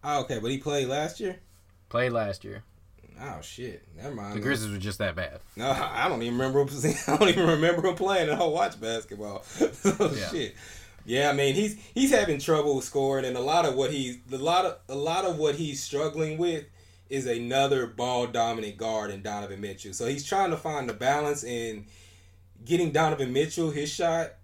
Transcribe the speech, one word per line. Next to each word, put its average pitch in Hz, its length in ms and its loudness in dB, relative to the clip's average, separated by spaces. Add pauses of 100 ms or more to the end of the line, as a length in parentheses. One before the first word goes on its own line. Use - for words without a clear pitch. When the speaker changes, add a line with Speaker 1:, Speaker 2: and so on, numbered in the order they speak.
Speaker 1:
Oh, 143 180 0
okay, 127 180 -4
but 113 120 -2
he 135 60 -2
played 143 300 -2
last 151 320 -4
year? 196 180 -6 (520)
Speaker 2:
Played 123 240 0
last 104 300 -2
year. 101 200 -12 (580)
Speaker 1:
Oh, 120 200 -10
shit. 117 420 -12 (140)
Never 131 180 -10
mind 101 160 -10
Speaker 2:
The - 40 -8
Speaker 1:
then. 104 80 -4
Speaker 2:
Grizzlies 110 280 0
were 104 60 -4
just 98 220 -4
that 92 160 -2
bad. 87 240 -6 (180)
Speaker 1:
No, 120 120 -2
<laughs> - 240 0
I 123 140 2
don't 135 140 0
even 120 160 -2
remember 135 240 4
him, 135 80 2
<laughs> 139 380 0
I 151 100 4
don't 214 120 8
even 175 200 4
remember 165 380 4
him 175 80 2
playing. 185 340 2
I 147 80 2
don't 165 160 2
watch 175 260 0
basketball. 104 640 -6
<laughs> - 300 0
So, 196 420 2
Speaker 2:
Yeah. 92 140 -6
Speaker 1:
shit. 127 260 -4 (500)
Yeah, 139 240 2
I 139 40 2
mean, 139 220 2
he's, 208 260 0 (120)
he's 269 180 4
having 170 280 4
trouble 147 420 2
scoring, 135 440 0
and 127 100 -2
a 123 60 -2
lot 151 240 4
of 135 100 2
what 135 160 2
he's, 127 260 -4 (140)
a 135 60 -4
lot 170 280 2
of, 175 120 -4 (120)
a 131 60 -6
lot 165 300 0
of 175 120 0
what 147 180 2
he's 151 260 -4
struggling 156 560 -2
with 165 280 -2 (440)
is 135 160 -4
another 123 640 2
ball-dominant 113 880 0
guard 110 320 -2
in 98 140 -8
Donovan 101 360 -6
Mitchell. 98 340 -10
So 117 140 -4
he's 139 180 -2
trying 190 260 2
to 156 60 -2
find 147 300 -4
the 113 60 -4
balance 143 500 0
in 113 420 -6 (760)
getting 165 280 2
Donovan 143 420 2
Mitchell 156 380 2
his 147 200 -2
shot - 420 0 (100)